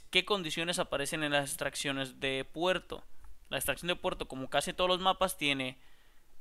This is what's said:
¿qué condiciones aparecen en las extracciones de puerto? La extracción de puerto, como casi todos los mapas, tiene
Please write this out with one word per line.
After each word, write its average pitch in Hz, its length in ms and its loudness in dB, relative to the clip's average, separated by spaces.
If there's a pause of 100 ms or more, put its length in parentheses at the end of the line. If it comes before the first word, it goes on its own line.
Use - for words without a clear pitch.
(120)
¿qué 180 120 4
condiciones 175 540 0
aparecen 151 460 0
en 147 80 2
las 143 180 4
extracciones 135 720 -2
de 135 260 0
puerto? 175 580 0 (460)
La 139 80 -2
extracción 135 300 -2
de 175 80 2
puerto, 180 320 -2
como 131 240 -8
casi 147 200 2
todos 180 180 2
los 180 100 4
mapas, 185 360 4
tiene 135 440 0 (600)